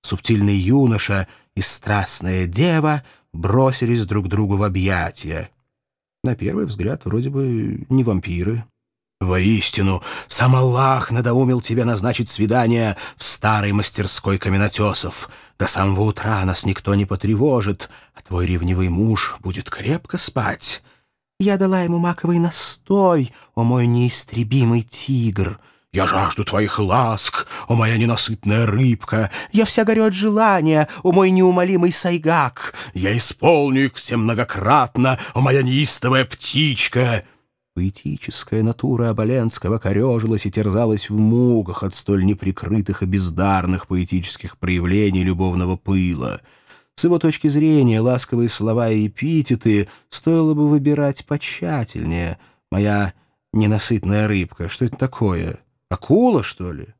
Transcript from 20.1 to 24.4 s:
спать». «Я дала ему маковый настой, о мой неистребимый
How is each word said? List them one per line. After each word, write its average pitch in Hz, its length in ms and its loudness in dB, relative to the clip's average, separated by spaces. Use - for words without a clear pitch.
спать». - 680 -4
«Я 196 180 2
дала 190 220 2
ему 170 180 -2
маковый 170 400 0
настой, 175 960 0
о 117 80 2
мой 120 240 2
неистребимый 120 960 0